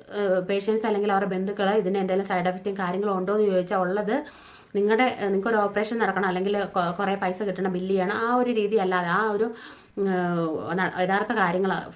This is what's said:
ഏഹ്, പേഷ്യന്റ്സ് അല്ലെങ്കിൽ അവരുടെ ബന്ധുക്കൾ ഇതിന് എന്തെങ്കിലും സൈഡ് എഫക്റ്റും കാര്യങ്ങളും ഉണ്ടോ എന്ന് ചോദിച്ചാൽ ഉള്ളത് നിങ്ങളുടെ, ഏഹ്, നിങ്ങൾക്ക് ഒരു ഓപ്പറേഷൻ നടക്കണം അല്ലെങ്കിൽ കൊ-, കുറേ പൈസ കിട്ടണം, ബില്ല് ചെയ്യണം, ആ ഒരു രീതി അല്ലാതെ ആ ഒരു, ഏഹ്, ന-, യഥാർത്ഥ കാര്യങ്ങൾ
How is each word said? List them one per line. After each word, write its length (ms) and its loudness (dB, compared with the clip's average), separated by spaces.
ഏഹ്, 280 2
പേഷ്യന്റ്സ് 460 0
അല്ലെങ്കിൽ 240 2
അവരുടെ 200 2
ബന്ധുക്കൾ 420 0
ഇതിന് 240 2
എന്തെങ്കിലും 320 0
സൈഡ് 200 0
എഫക്റ്റും 280 -6
കാര്യങ്ങളും 380 -2
ഉണ്ടോ 180 0
എന്ന് 140 4
ചോദിച്ചാൽ 340 2
ഉള്ളത് 340 0
നിങ്ങളുടെ, 360 4
ഏഹ്, 180 -4
നിങ്ങൾക്ക് 220 0
ഒരു 80 2
ഓപ്പറേഷൻ 400 0
നടക്കണം 300 0
അല്ലെങ്കിൽ 260 0
കൊ-, 240 0
കുറേ 240 0
പൈസ 260 -2
കിട്ടണം, 300 -2
ബില്ല് 200 -2
ചെയ്യണം, 240 0
ആ 180 -2
ഒരു 180 2
രീതി 240 0
അല്ലാതെ 340 2
ആ 100 2
ഒരു, 160 0
ഏഹ്, 420 0
ന-, 220 0
യഥാർത്ഥ 360 0
കാര്യങ്ങൾ 380 2